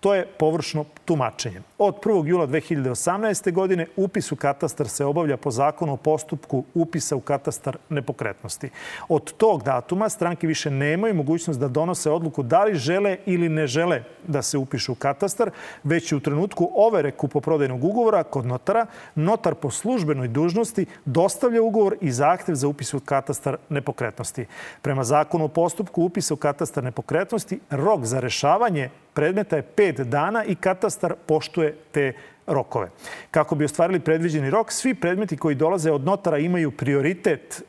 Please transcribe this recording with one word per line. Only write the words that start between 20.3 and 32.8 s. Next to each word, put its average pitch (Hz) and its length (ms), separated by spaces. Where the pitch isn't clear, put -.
dostavlja 190 580
ugovor 214 380
i 147 120
zahtev 156 420
za 139 140
upis 143 260
u 135 60
katastar 135 560
nepokretnosti. 123 760
Prema 135 220
zakonu 151 400
o 151 40
postupku 170 540
upisa 175 320
u - 20
katastar 143 480
nepokretnosti, 170 760
rok 143 340
za 123 160
rešavanje 151 680
predmeta 185 420
je 139 60
pet 170 380
dana 151 440
i 208 100
katastar 185 600
poštuje 156 500
te 139 200
rokove. 120 440